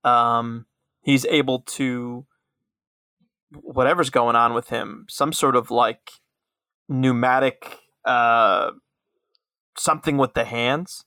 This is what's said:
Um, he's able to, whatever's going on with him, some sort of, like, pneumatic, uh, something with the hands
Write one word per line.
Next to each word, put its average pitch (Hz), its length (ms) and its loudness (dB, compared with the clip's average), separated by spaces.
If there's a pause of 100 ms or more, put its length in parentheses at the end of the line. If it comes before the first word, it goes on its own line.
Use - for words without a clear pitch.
Um, 117 600 0 (340)
he's 139 240 2
able 131 360 0
to, 123 640 -8 (1300)
whatever's 131 580 0
going 117 280 2
on 117 160 4
with 117 160 -4
him, 107 400 -8
some 151 240 -4
sort 135 240 0
of, 117 140 -2
like, 117 400 -2 (760)
pneumatic, 131 920 0 (260)
uh, 117 680 2 (1040)
something - 400 -2
with 131 160 0
the 117 120 -2
hands 123 600 -6